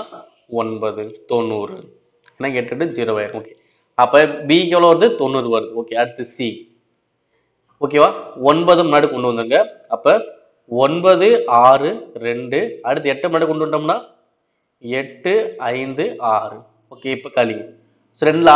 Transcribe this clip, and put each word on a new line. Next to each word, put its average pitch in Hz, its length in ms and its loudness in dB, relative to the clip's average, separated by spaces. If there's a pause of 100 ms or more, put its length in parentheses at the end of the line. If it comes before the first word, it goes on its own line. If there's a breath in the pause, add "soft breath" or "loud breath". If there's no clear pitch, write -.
(600)
ஒன்பது, 107 440 -6 (280)
தொண்ணூறு. 113 440 -4 (600)
ஏன்னா 135 140 -6 (100)
எட்டு 120 160 -6
எட்டு 156 100 -4 (140)
ஜீரோ 113 220 -2
ஆயிரும். 104 180 -8
ஓகே, - 140 -18 (500)
அப்ப 143 180 4 (280)
பிக்கு 170 260 2
எவ்வளவு 175 160 6
வருது? 170 180 4 (120)
தொண்ணூறு 131 340 -2
வருது. 110 260 -6
ஓகே, 113 220 -8
அடுத்து 123 220 -6 (100)
C. 123 120 -6 (1400)
ஓகேவா? 147 240 4 (420)
ஒன்பது 170 360 4
முன்னாடி 147 220 2
கொண்டு 123 220 -2
வந்துருங்க. 117 280 0 (360)
அப்ப 151 200 2 (720)
ஒன்பது, 175 440 2 (360)
ஆறு, 139 260 4 (360)
ரெண்டு. 123 340 -4 (260)
அடுத்து 143 260 -2
எட்டு 180 140 -4
முன்னாடி 160 220 0
கொண்டு 156 160 -2
வந்துட்டோம்னா, 151 320 -2 (880)
எட்டு, 131 480 -6 (440)
ஐந்து, 135 280 -6 (300)
ஆறு. 107 240 -4 (360)
ஓகே, 131 240 -10
இப்ப 139 200 -16
கழிங்க. 110 260 -2 (540)
So, - 100 -8
ரெண்டுல 165 280 6